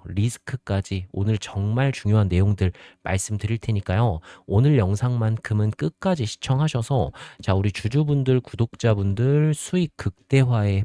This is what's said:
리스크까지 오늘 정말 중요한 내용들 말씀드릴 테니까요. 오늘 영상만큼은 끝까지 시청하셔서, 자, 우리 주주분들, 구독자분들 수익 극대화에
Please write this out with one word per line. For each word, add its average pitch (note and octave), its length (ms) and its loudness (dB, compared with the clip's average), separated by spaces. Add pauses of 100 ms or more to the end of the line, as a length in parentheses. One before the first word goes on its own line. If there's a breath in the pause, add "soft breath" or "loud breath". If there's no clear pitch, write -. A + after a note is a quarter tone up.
리스크까지 G2 1080 -4
오늘 G#2 240 0
정말 A#2 560 -2
중요한 G#2 340 2
내용들 F#2 460 2 (300 loud breath)
말씀드릴 G#2 560 -4
테니까요. G2+ 600 0 (260 loud breath)
오늘 C3 320 4
영상만큼은 A2 920 0
끝까지 D3+ 540 -4
시청하셔서, C3 880 -2 (280 loud breath)
자, - 120 -2
우리 G2 180 2
주주분들, C3 720 0
구독자분들 A#2 1120 0
수익 F3 420 -4
극대화에 G#2 880 2